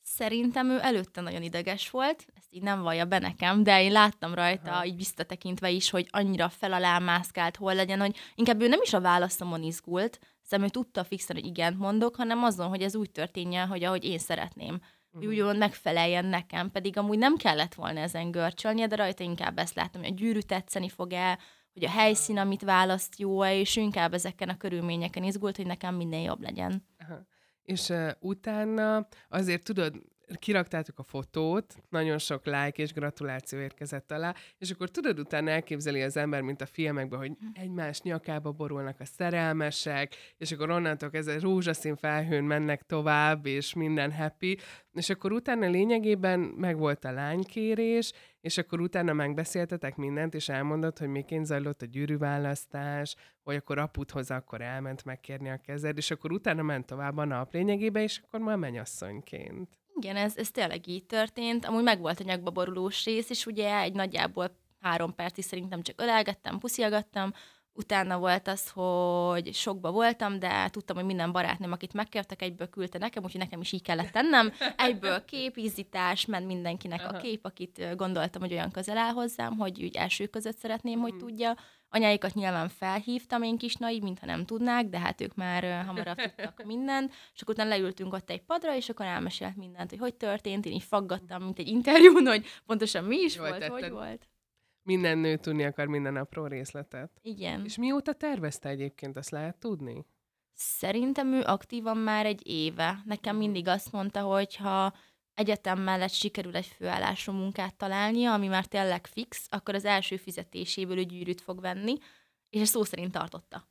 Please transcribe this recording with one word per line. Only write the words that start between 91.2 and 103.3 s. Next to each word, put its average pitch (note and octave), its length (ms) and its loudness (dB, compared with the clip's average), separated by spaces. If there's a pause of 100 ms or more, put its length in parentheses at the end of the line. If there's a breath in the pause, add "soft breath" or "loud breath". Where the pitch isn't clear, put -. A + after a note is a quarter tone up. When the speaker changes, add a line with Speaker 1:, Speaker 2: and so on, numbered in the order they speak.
Speaker 1:
mint F#3+ 160 -6
egy E3 100 -6
interjún, C#4+ 580 12
hogy G#3+ 180 4 (220 loud breath)
pontosan G#3+ 380 0
mi A3+ 160 2
is E4 160 2
Speaker 2:
Jól D#3+ 120 -6
Speaker 1:
volt, F3+ 180 -4
hogy B3 140 -4
Speaker 2:
tetted. F3 120 -8
Speaker 1:
volt. - 360 -12 (540)
Speaker 2:
Minden F3+ 360 4
nő D#3+ 180 4
tudni D3+ 280 0
akar C#3+ 220 0
minden C#3+ 300 -2
apró C#3+ 300 -6
részletet. C#3 640 -10 (120)
Speaker 1:
Igen. G3 420 -6
Speaker 2:
És G#3+ 120 -8
mióta C4+ 360 0
tervezte F3+ 560 -4
egyébként, C#3 480 -6
azt C3+ 140 -10
lehet D#3 260 -6
tudni? D3 480 -6 (500)
Speaker 1:
Szerintem C4 800 0
ő C4 120 4
aktívan A3 520 -2
már G#3+ 300 2
egy G#3+ 200 -2
éve. E3 580 -2
Nekem G#3 300 -4